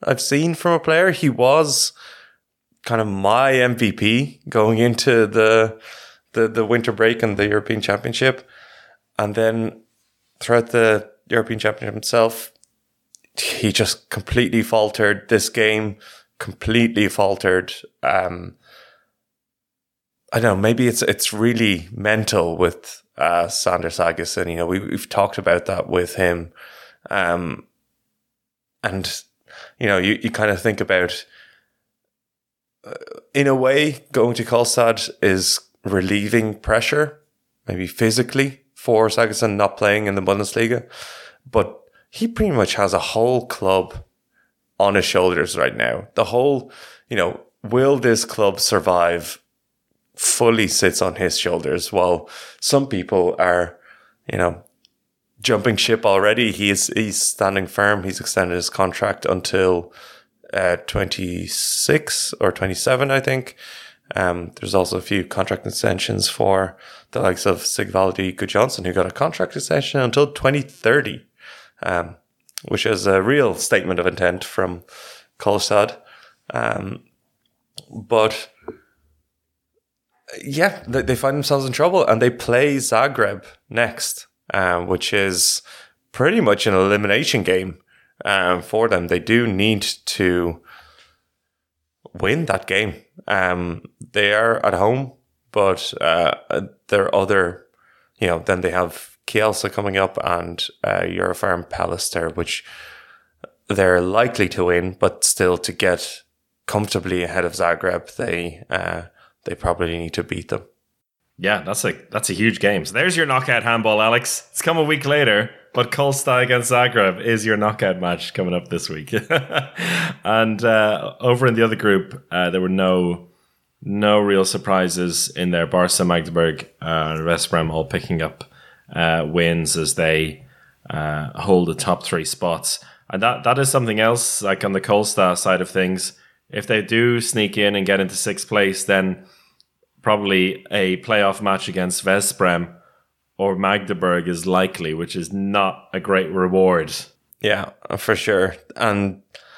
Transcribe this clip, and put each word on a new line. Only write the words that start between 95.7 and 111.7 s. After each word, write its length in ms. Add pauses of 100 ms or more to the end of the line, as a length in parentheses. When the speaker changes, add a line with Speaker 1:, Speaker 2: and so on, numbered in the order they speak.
Speaker 1:
uh, 340 (520)
there 180
are 100
other, 500 (520)
you 100
know, 120
then 220
they 100
have 460 (100)
Kielce 440
coming 260
up 260
and, 420 (180)
uh, 180
Eurofarm 680
Pallister, 640
which 280 (1040)
they're 340
likely 480
to 160
win, 340
but 240
still 340
to 160
get 480 (460)
comfortably 560
ahead 220
of 80
Zagreb, 640
they, 540
uh, 340 (400)
they 120
probably 420
need 160
to 100
beat 260
them. 140 (760)
Speaker 2:
Yeah, 240
that's 220